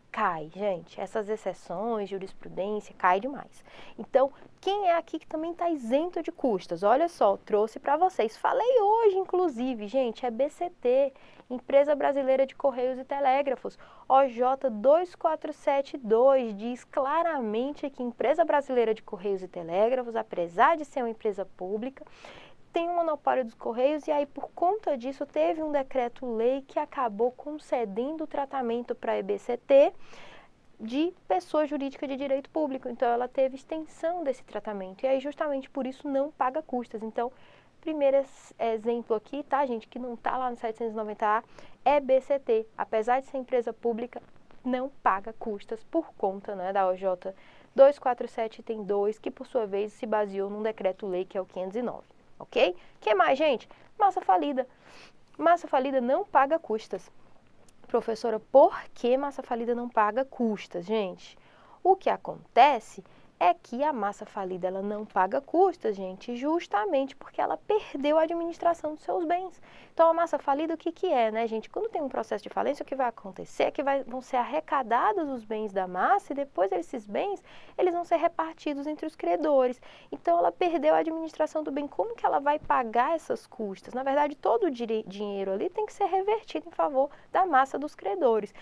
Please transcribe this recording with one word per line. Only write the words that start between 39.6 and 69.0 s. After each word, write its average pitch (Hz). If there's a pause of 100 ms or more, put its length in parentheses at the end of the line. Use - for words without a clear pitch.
gente, 233
que -
não 240
tá -
lá 254
no 240
setecentos 226
e -
noventa 214
A, 214 (400)
E 294
B 262
C 285
T, 220 (100)
apesar 226
de 269
ser -
empresa 247
pública, 233 (420)
não 254 (120)
paga 196
custas 214
por -
conta, 202
né, 185
da 196
O 185
J 190 (420)
dois 269
quatro 247
sete 226
item 220
dois, 202
que 269
por -
sua 226
vez 202
se -
baseou 202
num 208
decreto-lei 190
que 196
é 190
o 185
quinhentos 185
e 247
nove, 185 (320)
ok? 311 (260)
Que -
mais, 320
gente? 294 (300)
Massa 381
falida. 285 (720)
Massa 339
falida 269
não 269
paga 277
custas. - (760)
Professora, 220
por 294 (100)
que 247
massa 277
falida 240
não 240
paga 214
custas, 208
gente? 190 (460)
O 381
que -
acontece 208 (380)
é 349
que 254
a 302
massa 208
falida, 185
ela 190
não 208
paga 202
custas, 320
gente, 190
justamente 311
porque -
ela -
perdeu 311
a 320
administração 339
dos -